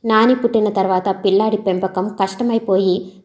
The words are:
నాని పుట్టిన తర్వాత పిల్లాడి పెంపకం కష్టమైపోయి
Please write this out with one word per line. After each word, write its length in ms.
నాని 300
పుట్టిన 340
తర్వాత 560
పిల్లాడి 320
పెంపకం 520
కష్టమైపోయి 880